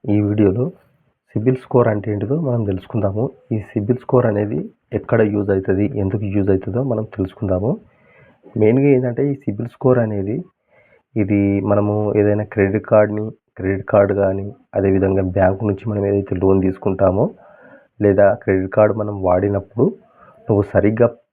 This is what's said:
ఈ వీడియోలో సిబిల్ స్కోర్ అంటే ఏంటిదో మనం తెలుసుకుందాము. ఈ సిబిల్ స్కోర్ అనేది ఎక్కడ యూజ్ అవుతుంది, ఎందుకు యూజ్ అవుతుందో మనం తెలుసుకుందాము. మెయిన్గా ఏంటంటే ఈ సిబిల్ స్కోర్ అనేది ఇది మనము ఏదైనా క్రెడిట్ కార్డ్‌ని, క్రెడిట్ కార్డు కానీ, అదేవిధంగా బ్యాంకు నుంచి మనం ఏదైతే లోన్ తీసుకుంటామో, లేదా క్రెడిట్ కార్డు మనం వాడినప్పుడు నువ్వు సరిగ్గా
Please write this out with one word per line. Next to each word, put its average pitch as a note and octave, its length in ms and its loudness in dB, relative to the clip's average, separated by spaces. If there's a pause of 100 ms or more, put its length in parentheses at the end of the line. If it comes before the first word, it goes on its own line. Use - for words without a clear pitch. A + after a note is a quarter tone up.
(140)
ఈ - 0 - (100)
వీడియోలో G#2 400 2 (640)
సిబిల్ B2 320 -2
స్కోర్ A#2+ 300 2
అంటే G#2 200 -6
ఏంటిదో G#2 240 -4 (100)
మనం A#2+ 140 -2 (100)
తెలుసుకుందాము. G2 520 -4 (320)
ఈ G#2+ 40 -2 (120)
సిబిల్ G#2+ 320 -2
స్కోర్ B2 280 0
అనేది G#2+ 280 -4 (400)
ఎక్కడ A2+ 220 0 (140)
యూజ్ G#2 200 -2
అవుతుంది, F#2+ 300 0 (180)
ఎందుకు G#2 220 -2 (100)
యూజ్ G2+ 200 2
అవుతుందో G2 260 -4 (100)
మనం G#2+ 140 -4 (100)
తెలుసుకుందాము. F#2+ 560 -4 (920)
మెయిన్గా B2+ 360 4
ఏంటంటే B2 340 -2
ఈ C#3 40 -2 (100)
సిబిల్ A2+ 320 -6
స్కోర్ B2+ 280 2
అనేది G#2 320 -4 (840)
ఇది G2+ 180 2 (300)
మనము G#2 240 2 (260)
ఏదైనా G#2 340 2
క్రెడిట్ G2+ 360 0
కార్డ్‌ని, G#2+ 360 2 (300)
క్రెడిట్ G2 360 -4
కార్డు G2+ 300 4
కానీ, G2 240 -2 (300)
అదేవిధంగా F#2+ 480 2 (120)
బ్యాంకు F#2+ 340 2
నుంచి F#2+ 220 -6
మనం G2+ 200 -2
ఏదైతే G2+ 320 -2
లోన్ F#2+ 240 4
తీసుకుంటామో, F#2+ 580 0 (800)
లేదా G2+ 220 6 (160)
క్రెడిట్ F#2+ 340 0
కార్డు G#2+ 240 4
మనం G#2 140 -6 (120)
వాడినప్పుడు G2 580 0 (600)
నువ్వు G2+ 180 2 (100)
సరిగ్గా A2 340 2 (240)